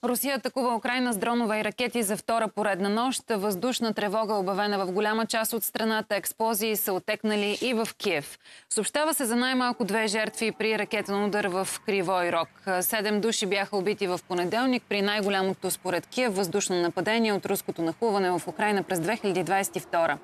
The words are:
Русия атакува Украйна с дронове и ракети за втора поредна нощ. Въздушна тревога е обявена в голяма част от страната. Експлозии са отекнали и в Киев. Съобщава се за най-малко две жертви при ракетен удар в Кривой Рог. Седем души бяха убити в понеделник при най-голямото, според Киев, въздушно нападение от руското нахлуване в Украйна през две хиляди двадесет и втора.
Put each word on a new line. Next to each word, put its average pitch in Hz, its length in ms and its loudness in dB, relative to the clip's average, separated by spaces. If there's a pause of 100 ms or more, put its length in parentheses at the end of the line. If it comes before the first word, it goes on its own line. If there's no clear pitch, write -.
Русия 247 300 0
атакува 247 400 0
Украйна 247 380 0
с 220 40 -2
дронове 214 440 0
и 214 40 -2
ракети 233 380 -2
за 202 140 0
втора 226 320 0
поредна 202 400 0
нощ. 233 420 0
Въздушна 214 640 0
тревога 208 400 0
е - 20 2
обявена 196 500 0
в 180 60 -4
голяма 214 340 0
част 220 260 0
от 226 120 -2
страната. 220 520 0
Експлозии 220 600 0
са 208 160 0
отекнали 208 720 0
и 247 120 0
в 220 140 0 (100)
Киев. 160 400 -2 (320)
Съобщава 294 440 0
се 285 100 0
за 233 120 0
най-малко 247 480 0
две 214 220 0
жертви 214 460 -2
при 220 260 0
ракетен 202 460 -2
удар 208 200 0
в 190 240 0 (180)
Кривой 180 460 2
Рог. 170 160 0 (320)
Седем 208 400 0
души 220 260 0
бяха 202 300 0
убити 202 300 0
в 180 220 -2
понеделник 220 600 0
при 202 140 0
най-голямото, 196 680 0
според 180 360 -4
Киев, 247 300 0
въздушно 190 400 0
нападение 202 560 2
от 190 140 -2
руското 190 360 -2
нахлуване 196 480 2
в 175 160 0
Украйна 202 360 0
през 180 180 0
две 190 160 0
хиляди 185 260 0
двадесет 190 340 0
и 180 40 -2
втора. 165 440 2